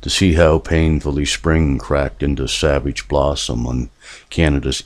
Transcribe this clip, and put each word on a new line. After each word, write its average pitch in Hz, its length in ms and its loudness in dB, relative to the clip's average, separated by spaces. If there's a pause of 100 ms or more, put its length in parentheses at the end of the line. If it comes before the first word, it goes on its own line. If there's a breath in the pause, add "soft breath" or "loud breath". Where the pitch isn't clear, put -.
to - 100 -8
see 95 240 2
how 80 240 6
painfully 78 680 0
spring 78 540 0
cracked 71 440 -4
into 69 260 -2
savage 71 600 -2
blossom 71 580 -2
on 62 240 -4 (400 loud breath)
Canada's 69 560 0